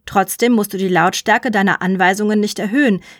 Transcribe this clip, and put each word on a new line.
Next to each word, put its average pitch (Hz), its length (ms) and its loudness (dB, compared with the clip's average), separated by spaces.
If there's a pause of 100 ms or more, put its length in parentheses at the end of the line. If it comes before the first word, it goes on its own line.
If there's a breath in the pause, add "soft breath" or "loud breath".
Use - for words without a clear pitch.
Trotzdem 208 480 0
musst 208 200 0
du 190 40 -6
die 190 100 -2
Lautstärke 190 640 0
deiner 196 320 0
Anweisungen 196 560 0
nicht 208 180 -2
erhöhen, 214 440 0 (180 loud breath)